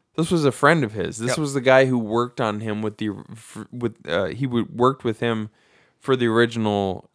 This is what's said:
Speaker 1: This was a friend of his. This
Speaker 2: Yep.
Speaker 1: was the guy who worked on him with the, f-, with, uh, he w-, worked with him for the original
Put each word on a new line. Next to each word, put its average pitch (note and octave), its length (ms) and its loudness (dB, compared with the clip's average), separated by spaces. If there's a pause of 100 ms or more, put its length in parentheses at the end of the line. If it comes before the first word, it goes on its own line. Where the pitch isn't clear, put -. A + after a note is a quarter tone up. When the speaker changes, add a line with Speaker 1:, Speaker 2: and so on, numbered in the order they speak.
(160)
Speaker 1:
This E3+ 140 -2
was E3 140 2
a C3+ 80 2
friend D3+ 320 2
of G#2+ 80 -4
his. F#2+ 260 -6
This A#2 120 -4
Speaker 2:
Yep. - 80 -2
Speaker 1:
was C#3+ 160 -4
the C#3 60 -2
guy C3 260 6
who B2+ 120 2
worked A#2 420 -2
on G#2+ 200 -2
him G#2+ 220 -6
with G#2+ 160 -6
the, A2 120 -4 (220)
f-, A2 400 -16
with, A#2+ 240 -6 (120)
uh, F2+ 180 0
he A2+ 200 -4
w-, A#2+ 260 -2
worked B2 320 2
with A2+ 160 -2
him A2 280 -2 (500)
for - 180 0
the A#2+ 100 2
original A2 880 2